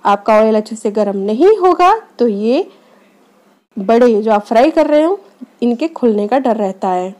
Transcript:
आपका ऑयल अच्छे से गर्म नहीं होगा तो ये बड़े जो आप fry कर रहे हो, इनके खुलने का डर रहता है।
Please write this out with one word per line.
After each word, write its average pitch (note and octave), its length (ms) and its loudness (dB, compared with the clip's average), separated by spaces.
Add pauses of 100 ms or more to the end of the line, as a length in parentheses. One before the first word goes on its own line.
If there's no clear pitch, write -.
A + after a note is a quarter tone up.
आपका G#3 360 0
ऑयल A3 160 2
अच्छे G#3+ 200 -4
से G#3+ 160 -6
गर्म G3+ 280 -4
नहीं C4 380 2
होगा F4+ 360 2 (260)
तो A#3+ 80 0
ये A3+ 400 -2 (1080)
बड़े A3+ 440 2
जो A3 100 -2
आप G#3 140 0
fry B3 260 2
कर D#4 160 0
रहे D4+ 160 2
हो, G4 160 -2 (420)
इनके A#3+ 280 -2
खुलने G#3 380 -2
का B3+ 120 0
डर B3+ 160 -2
रहता G3 340 -4
है। F#3 300 -4